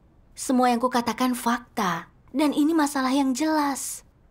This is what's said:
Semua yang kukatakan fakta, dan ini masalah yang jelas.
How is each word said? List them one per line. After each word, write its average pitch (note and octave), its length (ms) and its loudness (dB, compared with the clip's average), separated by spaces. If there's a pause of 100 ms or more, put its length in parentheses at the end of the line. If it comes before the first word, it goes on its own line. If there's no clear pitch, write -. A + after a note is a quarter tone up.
(340)
Semua B3 400 2
yang A#3 80 0
kukatakan B3 560 0
fakta, G#3+ 720 -4 (240)
dan C#4+ 180 2
ini D4+ 220 2
masalah C#4 400 0
yang C4+ 180 2
jelas. D4 720 -2 (280)